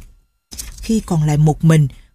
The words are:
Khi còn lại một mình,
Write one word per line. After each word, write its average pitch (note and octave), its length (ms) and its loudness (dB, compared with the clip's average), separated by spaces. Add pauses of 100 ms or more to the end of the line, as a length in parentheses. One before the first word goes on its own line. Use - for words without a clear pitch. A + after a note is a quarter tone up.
(800)
Khi A3+ 180 -2
còn E3 240 -4
lại D3+ 140 -2
một D3+ 260 0
mình, D#3+ 240 4 (280)